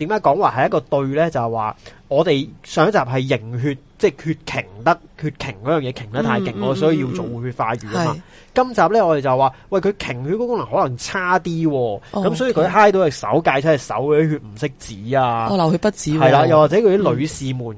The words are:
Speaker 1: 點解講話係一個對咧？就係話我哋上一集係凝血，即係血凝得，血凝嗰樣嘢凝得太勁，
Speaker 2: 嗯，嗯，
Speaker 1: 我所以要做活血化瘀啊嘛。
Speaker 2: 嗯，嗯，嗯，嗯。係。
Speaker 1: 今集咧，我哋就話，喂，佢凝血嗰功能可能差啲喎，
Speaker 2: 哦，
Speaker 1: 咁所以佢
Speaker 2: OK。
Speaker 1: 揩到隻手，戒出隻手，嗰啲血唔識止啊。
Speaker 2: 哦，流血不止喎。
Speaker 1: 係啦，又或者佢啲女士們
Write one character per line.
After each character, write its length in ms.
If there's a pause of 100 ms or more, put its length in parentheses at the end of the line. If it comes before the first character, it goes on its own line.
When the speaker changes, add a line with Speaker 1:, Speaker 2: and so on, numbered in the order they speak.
Speaker 1:
點 80
解 120
講 180
話 180
係 100
一 20
個 120
對 260
咧？ 240
就 100
係 100
話 260 (320)
我 180
哋 220 (160)
上 240
一 20
集 80
係 400
凝 240
血， 160 (180)
即 120
係 160
血 120 (200)
凝 280
得， 160 (220)
血 160
凝 160 (100)
嗰 120
樣 40
嘢 220
凝 80
得 120
太 180
勁， 100
Speaker 2:
嗯， 60
嗯， 120
Speaker 1:
我 60
所 180
以 80
要 120
做 120
活 200
血 120
化 200
瘀 100
啊 180
嘛。 80
Speaker 2:
嗯， 40
嗯， 0
嗯， 0
嗯。 20
係。 20 (320)
Speaker 1:
今 220
集 60 (120)
咧， 100
我 140
哋 40
就 180
話， 140 (160)
喂， 120
佢 320
凝 160
血 60
嗰 120
功 120
能 80
可 100
能 220
差 400
啲 300
喎， 320 (100)
Speaker 2:
哦， 160
Speaker 1:
咁 80
所 140
以 40
佢 80
Speaker 2:
OK。 100
Speaker 1:
揩 220
到 120
隻 80
手， 320
戒 160
出 80
隻 100
手， 160
嗰 260
啲 100
血 60
唔 220
識 120 (100)
止 360
啊。 320
Speaker 2:
哦， 80
流 140
血 80
不 140
止 180
喎。 80
Speaker 1:
係 140
啦， 140
又 120
或 100
者 80
佢 220
啲 160
女 120
士 180 (100)
們 80 (160)